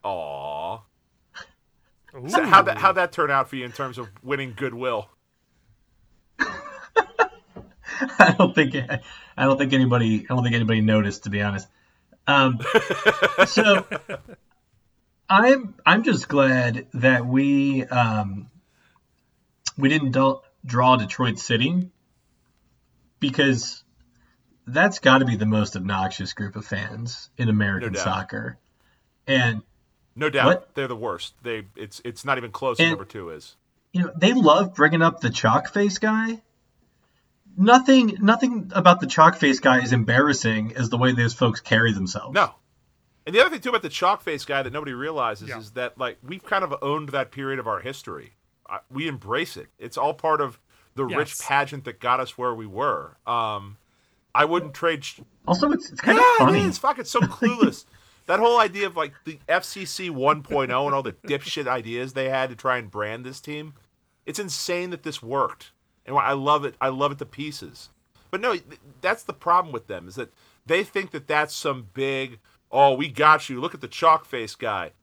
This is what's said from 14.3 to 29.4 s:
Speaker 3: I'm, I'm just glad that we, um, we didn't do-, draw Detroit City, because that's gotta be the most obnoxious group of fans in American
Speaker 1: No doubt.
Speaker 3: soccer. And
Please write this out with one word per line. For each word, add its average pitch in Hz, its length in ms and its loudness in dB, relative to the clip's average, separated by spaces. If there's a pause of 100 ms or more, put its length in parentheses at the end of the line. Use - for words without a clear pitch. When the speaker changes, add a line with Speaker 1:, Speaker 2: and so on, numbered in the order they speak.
Speaker 3:
I'm, 233 460 4 (100)
I'm 196 180 6
just 196 240 0
glad 127 680 2
that 127 320 4
we, 139 600 2
um, 107 640 -2 (1300)
we 139 120 -10
didn't 143 220 -2
do-, 135 300 0 (240)
draw 127 320 2
Detroit 107 420 -4
City, 160 500 -2 (1300)
because 135 640 -2 (840)
that's 170 320 2
gotta 131 260 6
be 120 100 0
the 107 100 -2
most 107 300 0
obnoxious 95 580 -4
group 98 220 -10
of 101 100 -12
fans 107 720 -10
in 120 120 0
American 104 440 0
Speaker 1:
No - 20 -6
doubt. 95 80 -4
Speaker 3:
soccer. 104 540 -6 (680)
And 120 340 0 (540)